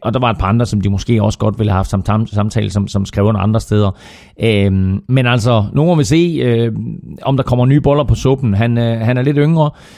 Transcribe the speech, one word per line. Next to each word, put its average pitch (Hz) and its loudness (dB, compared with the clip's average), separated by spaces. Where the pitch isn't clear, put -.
og 113 -4
der 131 -2
var 123 2
et 101 -2
par 95 -2
andre, 117 2
som 107 -2
de 98 0
måske 107 0
også 110 -2
godt 107 -2
ville 104 0
have 92 2
haft 95 -2
som 98 -2
tam-, 110 0
samtale, 104 -2
som, 98 -2
som 98 -4
skrev 101 -2
under 107 0
andre 107 0
steder. 104 0
Øh, 101 2
men 127 2
altså, 117 2
nu 143 2
må 175 2
vi 151 2
se, 160 0
øh, 117 0
om 135 0
der 131 0
kommer 123 2
nye 139 4
boller 143 2
på - 2
suppen. 135 0
Han, 117 0
øh, 117 -2
han 120 0
er 123 -2
lidt 139 0
yngre, 151 2